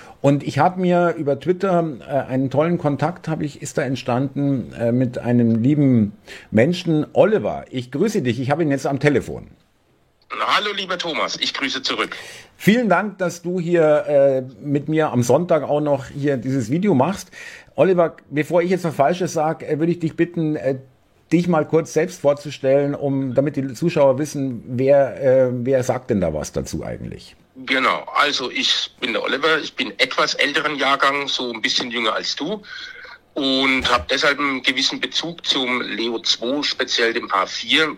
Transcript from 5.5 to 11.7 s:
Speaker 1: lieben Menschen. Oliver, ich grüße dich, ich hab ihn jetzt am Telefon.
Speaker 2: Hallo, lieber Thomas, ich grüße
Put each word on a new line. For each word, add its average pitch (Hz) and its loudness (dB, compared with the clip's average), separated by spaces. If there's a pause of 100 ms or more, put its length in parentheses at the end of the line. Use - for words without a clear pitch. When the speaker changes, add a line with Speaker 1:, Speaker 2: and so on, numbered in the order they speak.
Speaker 1:
lieben 131 4 (340)
Menschen. 156 2
Oliver, 113 2
ich 127 -8
grüße 202 0
dich, 123 -2
ich 127 -2
hab 147 2
ihn 160 2
jetzt 139 -2
am 139 -2
Telefon. 90 0 (840)
Speaker 2:
Hallo, 151 0
lieber 190 -4
Thomas, 147 -4
ich - -4
grüße 135 -4